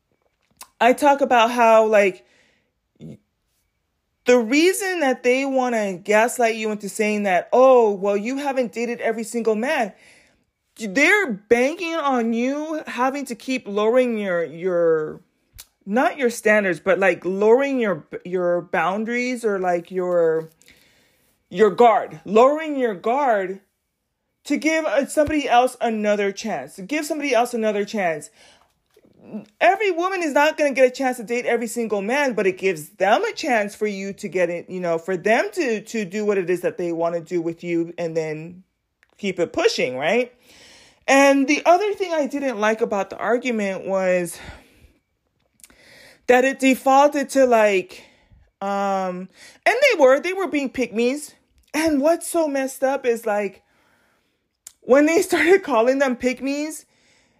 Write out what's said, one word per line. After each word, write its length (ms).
I 140
talk 280
about 280
how, 380
like, 400
the 120
reason 600
that 240
they 200
wanna 500
gaslight 600
you 160
into 180
saying 360
that, 280
"Oh, 420
well, 220
you 220
haven't 360
dated 280
every 220
single 320
man," 360
they're 580
banking 640
on 380
you 520
having 400
to 80
keep 340
lowering 520
your, 240
your, 760
not 360
your 100
standards, 500
but, 200
like, 260
lowering 540
your, 260
your 380
boundaries 840
or, 140
like, 320
your, 640
your 200
guard, 540
lowering 520
your 160
guard 640
to 120
give, 300
uh, 220
somebody 420
else 320
another 500
chance, 440
to 80
give 200
somebody 300
else 220
another 280
chance. 460
Every 300
woman 320
is 100
not 260
gonna 160
get 120
a 60
chance 260
to 60
date 240
every 180
single 380
man, 300
but 120
it 140
gives 320
them 340
a 80
chance 400
for 140
you 260
to 140
get 240
it, 180
you 100
know, 200
for 180
them 360
to, 280
to 240
do 180
what 140
it 140
is 100
that 160
they 140
wanna 280
do 220
with 220
you 340
and 180
then 480
keep 220
it 120
pushing, 460
right? 340
And 400
the 180
other 300
thing 180
I 140
didn't 320
like 220
about 280
the 80
argument 720
was 500
that 180
it 140
defaulted 720
to, 160
like, 560
um, 680
and 160
they 180
were, 200
they 140
were 140
being 220
pick-me's. 640
And 300
what's 260
so 200
messed 360
up 220
is, 220
like, 360
when 240
they 160
<laughs> 20
started 400
calling 360
them 160
pick-me's, 680